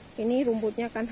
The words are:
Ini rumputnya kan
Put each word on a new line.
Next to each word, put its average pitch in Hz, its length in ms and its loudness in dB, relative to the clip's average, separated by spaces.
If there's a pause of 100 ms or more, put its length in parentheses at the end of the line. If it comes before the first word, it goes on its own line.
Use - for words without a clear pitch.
(160)
Ini 240 320 2
rumputnya 220 400 0
kan 226 240 -4